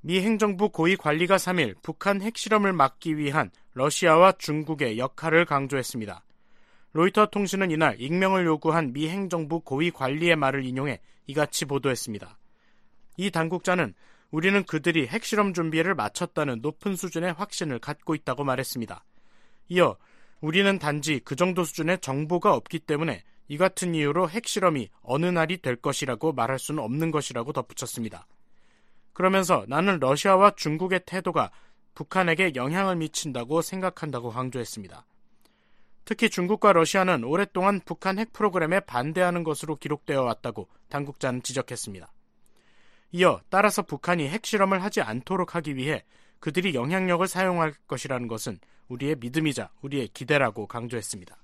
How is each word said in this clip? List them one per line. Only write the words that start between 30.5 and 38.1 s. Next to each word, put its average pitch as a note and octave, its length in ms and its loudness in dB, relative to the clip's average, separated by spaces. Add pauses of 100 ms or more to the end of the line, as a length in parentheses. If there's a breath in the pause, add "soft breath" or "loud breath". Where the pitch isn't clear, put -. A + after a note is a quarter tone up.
중국의 F3 540 -2
태도가 E3+ 460 -2 (440 soft breath)
북한에게 F3 600 2
영향을 F3+ 400 0
미친다고 D3+ 640 -2
생각한다고 D#3+ 680 -6
강조했습니다. A2+ 760 -8 (1000)
특히 A3+ 240 0
중국과 G3+ 440 2
러시아는 F3 500 2
오랫동안 F#3 600 0
북한 F#3+ 320 -4